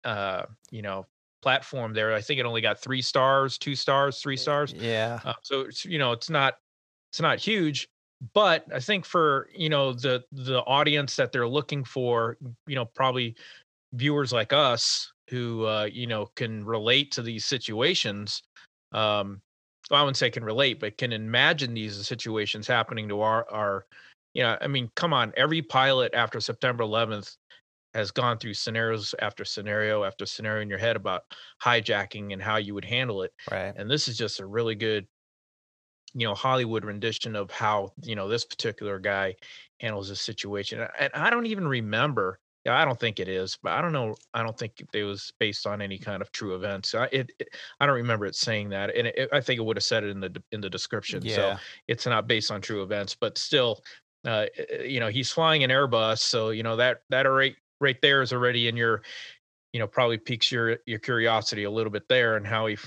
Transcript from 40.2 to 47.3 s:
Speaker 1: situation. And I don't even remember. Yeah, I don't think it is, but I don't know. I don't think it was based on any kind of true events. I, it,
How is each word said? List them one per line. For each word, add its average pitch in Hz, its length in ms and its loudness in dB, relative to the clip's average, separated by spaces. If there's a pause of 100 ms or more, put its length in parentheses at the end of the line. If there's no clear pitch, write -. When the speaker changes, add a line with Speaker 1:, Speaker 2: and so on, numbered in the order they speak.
Speaker 1:
situation. 104 640 -6 (140)
And 139 140 2
I 156 160 2
don't 233 160 2
even 196 220 -2
remember. 113 720 0 (260)
Yeah, 127 140 4
I 160 60 6
don't 127 140 0
think 107 200 -2
it 92 80 -2
is, 95 360 -2
but 85 80 0
I 113 100 0
don't 170 120 0
know. 113 220 -2 (200)
I 113 80 0
don't 113 140 -4
think - 260 -10 (100)
it 104 100 0
was 101 360 -6
based 104 260 0
on 104 160 -2
any 98 160 -6
kind 98 240 -6
of 98 100 -10
true 98 220 -4
events. 98 400 -4
I, 117 180 0
it, 131 280 -2